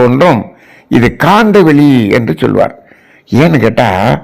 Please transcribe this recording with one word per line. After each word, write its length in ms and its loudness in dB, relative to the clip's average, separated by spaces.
ஒன்றும் 340 0
இது 120 2
காந்தவெளி 640 2
என்று 140 -4
சொல்லுவார். 320 -2
ஏன்னு 240 0
கேட்டா, 240 0